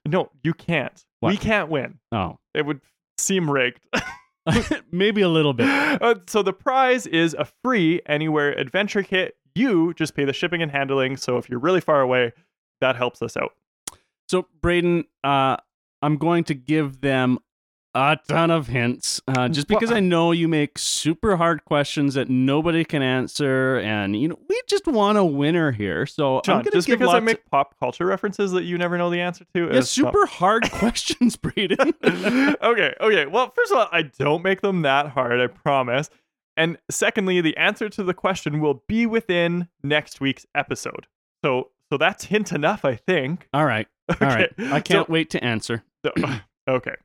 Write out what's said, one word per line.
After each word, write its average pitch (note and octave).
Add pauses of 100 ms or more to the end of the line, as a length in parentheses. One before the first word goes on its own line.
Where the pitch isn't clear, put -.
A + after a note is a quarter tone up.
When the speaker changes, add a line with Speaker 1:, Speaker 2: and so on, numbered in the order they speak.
Speaker 1:
No, D#3+ (140)
you D#3
can't. - (160)
Speaker 2:
What? -
Speaker 1:
We G3+
can't G3+
win. C3 (140)
Speaker 2:
Oh. F#2+ (160)
Speaker 1:
It D3
would D3 (360)
seem F#3
rigged. C3 (140)
<laughs> - (460)
Speaker 2:
<laughs> -
Maybe G3+
a F3+
little D#3
bit. F3
Speaker 1:
Uh, C#4 (120)
so G#3
the F#3+
prize B3+
is D#3+
a D3 (180)
free F3
Anywhere D3+
Adventure F#3+
Kit. F#3 (200)
You F3
just D#3
pay C#3+
the C#3
shipping E3+
and D3
handling. C3+
So B2
if A#2
you're B2
really F3
far D3
away, B2+ (480)
that B2+
helps B2
us A#2+
out. - (800)
Speaker 2:
So, F#3 (140)
Braden, F3 (200)
uh, C3+ (440)
I'm D3+
going E3+
to D#3
give C3+
them C3 (540)
a C#3+ (120)
ton E3
of D#3
hints, A#2+
uh, B2+
just D3
Speaker 1:
Wha- G#3
Speaker 2:
because A3+
I A3+
know E3+
you E3+
make D3+
super -
hard E3
questions C#3+
that C3
nobody D3
can D3
answer, C3
and, G#2
you C3
know, - (100)
we A4
just G4+
want G#3
a G3
winner D3+
here. G#2
So C3+
Speaker 1:
John, F#3+
Speaker 2:
I'm -
gonna G#4
Speaker 1:
just F3
Speaker 2:
give A#3
Speaker 1:
because A#3+
I A#3+
Speaker 2:
lots A3
Speaker 1:
make A3
pop C#3+
culture C3+
references G3
that F3+
you F3
never F3
know F3
the F3
answer F3 (120)
to F3
Speaker 2:
Yeah, D#3+
Speaker 1:
is -
not C3 (260)
Speaker 2:
super G4+
hard G3+
<laughs> -
questions, -
Braden. G3+
Speaker 1:
<laughs> A#3+
Okay, G#3
okay. F#3+
Well, A3+
first A4+
of G4
all, G#3
I E3
don't D3
make F#3+
them F#3
that C#3+
hard, B2
I B2
promise. C3+ (460)
And E3 (140)
secondly, F#3+
the D#3+
answer G#3
to G3
the F3+
question D#3+
will C#3+
be A3+
within F3 (160)
next D3
week's C3+
episode. - (360)
So, C3 (200)
so C#3+
that's E3+
hint G#3+
enough, E3
I B2+
think. D#3+
Speaker 2:
All D3+
right. A2
Speaker 1:
<laughs> - (140)
Okay. D3+
Speaker 2:
All C3+
right. E3+ (240)
I -
can't E3
Speaker 1:
So D#3+
Speaker 2:
wait D#3+
to E3+
answer. A2+ (200)
Speaker 1:
So, D3
<clears throat> C3+
okay. B2+